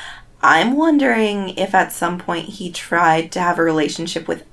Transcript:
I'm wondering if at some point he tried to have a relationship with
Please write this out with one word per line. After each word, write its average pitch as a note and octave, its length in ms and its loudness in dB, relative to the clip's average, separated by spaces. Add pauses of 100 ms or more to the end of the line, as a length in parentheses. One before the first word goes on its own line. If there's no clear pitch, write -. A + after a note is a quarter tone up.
(420)
I'm F#3 340 4
wondering A#3 800 2
if G3 180 -2
at F#3 180 2
some F3+ 260 -4
point E3+ 280 -6
he F3+ 240 -12
tried E3 640 0
to F#3 80 -4
have F3 180 0
a E3 40 2
relationship E3 680 -2
with E3 240 -6